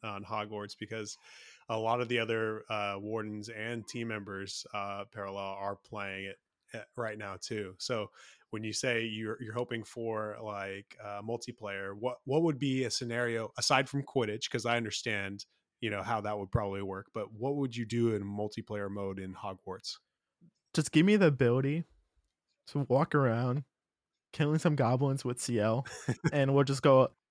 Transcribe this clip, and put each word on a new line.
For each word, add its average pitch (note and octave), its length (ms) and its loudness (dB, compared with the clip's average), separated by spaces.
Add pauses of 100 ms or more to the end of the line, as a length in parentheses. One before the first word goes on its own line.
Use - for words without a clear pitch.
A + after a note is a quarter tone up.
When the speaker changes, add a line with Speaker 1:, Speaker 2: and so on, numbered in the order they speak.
Speaker 1:
on G2+ 200 -6
Hogwarts, G#2 560 -6
because G#2+ 380 -8 (500)
a A2 100 -2
lot A2+ 220 2
of A#2+ 80 -2
the A#2+ 120 2
other, A2 500 -2
uh, G#2 280 -2
wardens G#2+ 520 -6
and A2+ 360 -8
team A#2 220 -6
members, G2 640 -8
uh, G2+ 300 -6 (100)
Parallel G2 460 -6
are G2 160 -4
playing G2 520 -8
it, F#2+ 100 -12 (360)
uh, A2 100 -10 (120)
right A2 220 -6
now G2+ 240 -8
too. G2+ 380 -6
So G#2+ 320 -4 (400)
when A2 120 -6
you G#2+ 80 -4
say A#2 320 0
you're, A2 400 -6
you're G#2+ 100 -10
hoping A#2+ 300 -4
for, G#2+ 580 -6
like, G2+ 640 -8
uh, G2+ 180 -8
multiplayer, G#2 720 -6
what, A#2+ 300 -6
what D3 200 2
would D#3 140 2
be C3 280 0
a A2 40 -2
scenario A#2 680 -2
aside C3+ 320 2
from C#3 140 -2
Quidditch? A2+ 460 -2
'Cause A#2 160 -2
I A#2+ 120 4
understand, G#2 680 -4 (360)
you A2+ 80 -2
know, G2+ 120 -2
how G#2+ 200 -2
that G#2 180 -2
would F#2+ 100 -6
probably G2 320 0
work, F#2+ 320 -6
but G#2+ 200 -6
what C3 240 -2
would B2+ 180 -2
you A#2 100 -4
do A#2 300 2
in G2+ 80 -2
multiplayer G#2 640 -6
mode G2 300 -4
in F#2+ 140 -8
Hogwarts? F#2 640 -10 (760)
Speaker 2:
Just D#3 200 2
give D#3 120 8
me G#3 120 8
the F#3+ 100 8
ability C3+ 560 4 (840)
to - 120 -2 (100)
walk C#3+ 260 6
around, B2+ 480 4 (720)
killing D#3 260 4
some D#3 160 4
goblins C3+ 500 4
with B2 160 -2
C A#2+ 180 2
L, A2 260 4 (220)
Speaker 1:
<laughs> C#3+ 260 0
Speaker 2:
and C#3 200 4
we'll C#3 100 8
just C3 180 0
go, C3 300 10 (200)